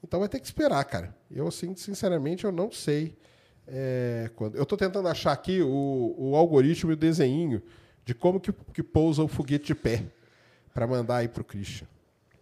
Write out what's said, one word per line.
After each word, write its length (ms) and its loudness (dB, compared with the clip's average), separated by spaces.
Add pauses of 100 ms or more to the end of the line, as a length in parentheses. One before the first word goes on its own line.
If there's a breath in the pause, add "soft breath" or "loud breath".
Então 160 -4
vai 80 0
ter 140 -6
que 40 -18
esperar, 380 2
cara. 320 -6 (160)
Eu, 160 -4
assim, 300 -6
sinceramente, 640 -2
eu 80 0
não 180 -2
sei, 480 -2 (480 soft breath)
é, 720 -4
quando. 220 -4
Eu 80 2
tô 100 -2
tentando 320 0
achar 240 0
aqui 300 0
o, 560 0
o 180 0
algoritmo 560 6
e 20 4
o 40 0
desenho 640 2 (400 loud breath)
de 100 -6
como 240 2
que, 140 -4 (220)
que 100 -6
pousa 400 2
o 60 0
foguete 380 -2
de 80 0
pé 280 0 (680 soft breath)
pra 120 0
mandar 320 0
aí 120 0
pro 160 -8
Christian. 420 -10 (540)